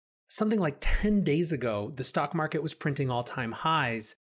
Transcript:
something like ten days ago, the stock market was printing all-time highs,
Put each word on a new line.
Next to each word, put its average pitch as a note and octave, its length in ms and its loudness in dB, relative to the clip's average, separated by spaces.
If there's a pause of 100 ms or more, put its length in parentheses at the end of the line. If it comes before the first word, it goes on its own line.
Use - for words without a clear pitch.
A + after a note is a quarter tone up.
(280)
something G#3+ 300 2
like D#3 220 0
ten G#3 420 4
days D#3+ 300 2
ago, A2+ 440 -2
the C3+ 60 -4
stock C#3+ 320 0
market D#3 260 -2
was D#3 140 -4
printing C#3 340 -2
all-time A#2+ 440 -2
highs, B2 720 0